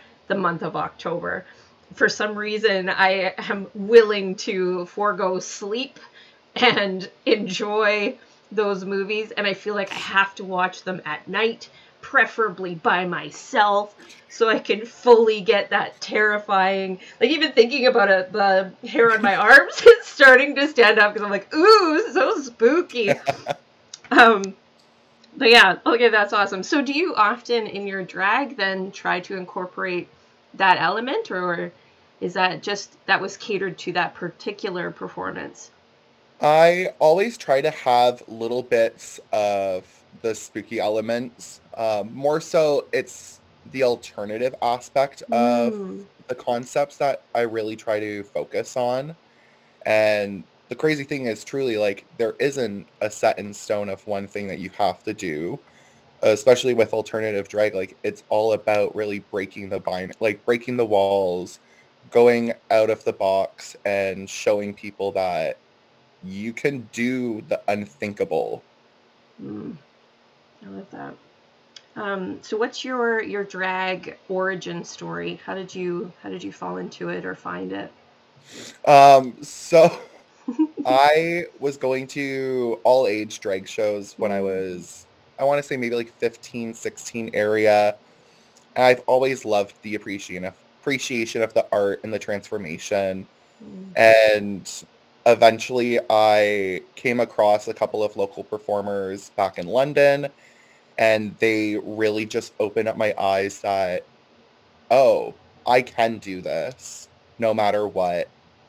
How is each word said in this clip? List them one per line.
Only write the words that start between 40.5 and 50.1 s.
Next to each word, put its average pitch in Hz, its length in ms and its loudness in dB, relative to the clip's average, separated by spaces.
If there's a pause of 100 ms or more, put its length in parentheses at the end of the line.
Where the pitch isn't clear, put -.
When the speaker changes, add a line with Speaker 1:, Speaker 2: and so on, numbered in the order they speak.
Speaker 2:
elements. 110 800 -6 (160)
Um, 110 360 -4
more 143 280 -2
so, 151 520 0
it's - 480 -8 (320)
the 131 120 -2
alternative 117 760 -4
aspect 123 680 -2
of 117 440 2
Speaker 1:
Mm. 98 300 -12 (220)
Speaker 2:
the 127 80 -8
concepts - 600 -4
that 143 260 -2 (120)
I 117 80 0
really 110 340 -4
try 107 240 -4
to 104 240 -8
focus - 520 -8
on. 131 380 -4 (720)
And 104 580 0 (240)